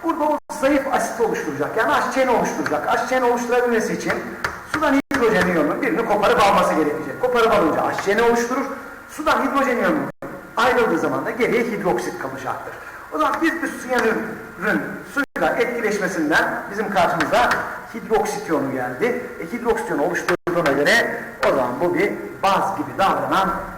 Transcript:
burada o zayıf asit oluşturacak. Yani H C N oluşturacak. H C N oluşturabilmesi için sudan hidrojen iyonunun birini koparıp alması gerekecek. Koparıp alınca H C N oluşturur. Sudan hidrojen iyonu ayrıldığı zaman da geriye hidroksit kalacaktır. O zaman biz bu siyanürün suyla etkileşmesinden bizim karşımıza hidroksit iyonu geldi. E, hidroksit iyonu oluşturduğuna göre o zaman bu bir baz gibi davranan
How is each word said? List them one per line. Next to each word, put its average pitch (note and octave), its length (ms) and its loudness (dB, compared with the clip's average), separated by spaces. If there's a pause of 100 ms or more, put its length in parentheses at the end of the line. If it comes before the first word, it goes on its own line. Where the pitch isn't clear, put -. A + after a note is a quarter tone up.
burada D4 200 0
o D4+ 140 2 (240)
zayıf C#4 320 2
asit - 280 -2
oluşturacak. D3 560 -2
Yani A#3+ 140 2
H B3 200 0
C C4 160 2
N - 20 0
oluşturacak. E3+ 580 0
H A#3+ 200 0
C B3+ 140 2
N - 20 0
oluşturabilmesi A#3+ 720 2
için - 200 -2 (600)
sudan D4+ 200 2
hidrojen A#3 540 4
iyonunun F3+ 340 2
birini A3+ 240 0
koparıp G#3+ 380 4
alması F#3 300 4
gerekecek. D3+ 480 0
Koparıp A#3+ 300 4
alınca D3+ 360 4
H C#3 180 -2
C G3+ 120 2
N A#3 40 4
oluşturur. A#3 440 2 (440)
Sudan C#4 360 0
hidrojen C4 320 2
iyonu F3+ 200 2 (600)
ayrıldığı A#3 420 4
zaman C#3 260 -2
da C#3+ 60 -4
geriye A3+ 320 2
hidroksit - 580 -2
kalacaktır. - 520 -8 (400)
O D#4 40 -4
zaman D4+ 240 2
biz D#4+ 120 2 (100)
bu C4 40 -4
siyanürün A3 1120 -2 (320)
suyla - 440 -2
etkileşmesinden G3+ 1120 0
bizim G3+ 180 -4
karşımıza E3+ 600 2 (440)
hidroksit - 560 -2
iyonu C3+ 220 0
geldi. C3 520 -2 (160)
E, E3 60 -8
hidroksit A3 440 -2
iyonu D3 140 0
oluşturduğuna E3+ 680 0
göre E3+ 500 2 (260)
o - 20 4
zaman B2+ 320 0
bu F3 120 2
bir F3 200 2 (300)
baz F#3+ 340 2
gibi C#3 200 -6
davranan F3 520 2 (280)